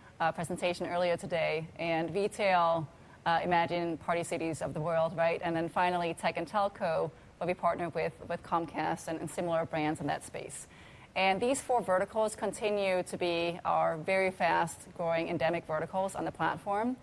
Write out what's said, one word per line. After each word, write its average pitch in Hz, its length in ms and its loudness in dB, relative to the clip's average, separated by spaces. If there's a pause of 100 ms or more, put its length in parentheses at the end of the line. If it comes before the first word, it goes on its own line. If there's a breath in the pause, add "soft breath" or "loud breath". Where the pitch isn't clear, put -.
(180 loud breath)
uh, 165 140 2
presentation 175 540 -2
earlier 175 320 2
today, 165 500 -2 (100)
and 165 360 0
retail, 180 760 2 (380 loud breath)
uh, 170 180 4
imagine 170 540 2
party 170 260 0
cities 165 380 -2
of 151 100 -2
the 160 80 -4
world, 165 340 0
right? 165 300 2
And 170 100 0
then 165 140 0
finally, 175 460 0
tech 170 240 -2
and 165 120 -4
telco, 180 600 0 (280 loud breath)
where 170 100 -2
we 180 60 2
partner 170 340 0
with, 160 240 -2 (160)
with 170 160 -4
Comcast 165 640 -2
and, 160 100 -4
and 160 100 -6
similar 170 380 -2
brands 156 340 -2
in 147 60 -4
that 147 180 -2
space. - 440 -12 (480 loud breath)
And 190 240 4
these 262 200 2
four 240 220 2
verticals 202 540 2
continue 196 680 0
to - 160 -8
be 170 460 0
our 165 320 2
very 190 340 2
fast-growing 165 960 0
endemic 165 380 0
verticals 170 480 -2
on 165 100 -4
the 165 60 -4
platform. 202 720 -2